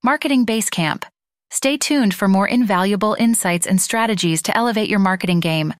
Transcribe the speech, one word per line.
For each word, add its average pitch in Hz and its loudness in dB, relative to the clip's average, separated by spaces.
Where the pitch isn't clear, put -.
Marketing 269 0
Base 220 -2
Camp. - -2
Stay 277 -2
tuned 269 0
for 202 0
more 190 2
invaluable 208 2
insights 196 0
and 190 2
strategies 196 0
to - -2
elevate 220 0
your 208 0
marketing 185 0
game. 160 -2